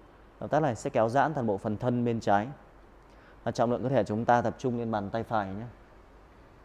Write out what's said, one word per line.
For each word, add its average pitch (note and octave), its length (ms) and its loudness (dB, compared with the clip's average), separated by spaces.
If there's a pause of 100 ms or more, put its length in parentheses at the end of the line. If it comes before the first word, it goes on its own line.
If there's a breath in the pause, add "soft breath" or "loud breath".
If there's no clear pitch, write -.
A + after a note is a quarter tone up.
(400)
động A2 100 -8
tác C#3+ 100 2
này C#3 160 0
sẽ - 140 -8
kéo A#2 200 4
giãn C#3 240 2
toàn C3 140 -2
bộ G2+ 100 0
phần G#2+ 200 -4
thân B2 280 0
bên A#2 140 0
trái. G#2 280 2 (960 loud breath)
Và B2 80 -2
trọng A#2+ 200 2
lượng G#2+ 120 -2
cơ B2+ 60 -2
thể B2 140 4
chúng A2 220 -2
ta A#2+ 160 6
tập G#2+ 160 -2
trung B2 220 -2
lên A2+ 120 -4
bàn G2+ 180 -2
tay A2+ 140 -4
phải G2+ 300 -2
nhé. G#2+ 120 -10 (1000)